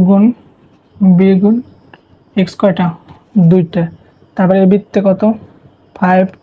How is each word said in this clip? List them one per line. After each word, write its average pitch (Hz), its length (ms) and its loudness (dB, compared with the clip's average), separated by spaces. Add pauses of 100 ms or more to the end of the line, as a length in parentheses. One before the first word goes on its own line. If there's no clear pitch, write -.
গুণ 196 160 2 (920)
বি 190 120 2 (120)
গুণ 214 140 0 (880)
এক্স 180 200 -6
কয়টা? 185 240 -2 (680)
দুইটা। 175 320 -2 (520)
তারপরে 190 280 0
এই 185 80 2
বৃত্তে 202 360 -4
কত? 185 140 -2 (760)
ফাইভ 185 280 0 (180)